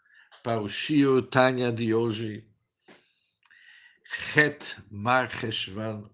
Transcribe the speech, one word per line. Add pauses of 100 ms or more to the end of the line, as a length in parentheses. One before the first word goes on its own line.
(440)
para
o
Shiur
Tanya
de
hoje. (1900)
Het (140)
Mar
Cheshvan,